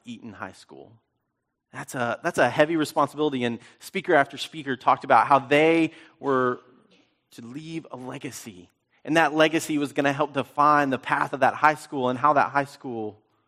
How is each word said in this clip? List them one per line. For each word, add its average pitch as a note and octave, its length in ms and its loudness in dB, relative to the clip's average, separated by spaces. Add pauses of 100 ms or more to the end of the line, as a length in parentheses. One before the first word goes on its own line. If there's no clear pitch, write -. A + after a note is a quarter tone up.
Eaton A2+ 280 -16
High G2 200 -14
School. - 380 -20 (840)
That's C3+ 200 -14
a, A#2+ 300 -4
that's E3+ 140 -4
a C3+ 120 4
heavy D#3 260 2
responsibility, C#3+ 680 -2
and A#2 160 -2 (200)
speaker F3+ 360 -2
after C#3 220 2
speaker C3+ 380 -8
talked C3+ 280 0
about B2 240 4
how C3+ 120 4
they D#3 520 2 (280)
were B2+ 420 0 (720)
to B2+ 140 -20
leave D#3 460 -12
a B2+ 60 -16
legacy, B2+ 720 -16 (340)
and D3+ 140 0
that D3+ 160 2
legacy D#3 440 2
was C#3+ 160 -4
gonna C#3 200 0
help D3 200 -2
define C#3+ 560 2
the B2+ 100 -2
path C#3+ 340 -4
of C#3 60 -8
that B2+ 160 2
high D3+ 200 4
school C3+ 340 -4
and B2+ 100 -2
how D3 140 4
that B2+ 180 2
high C#3 140 0
school A2+ 540 -12 (280)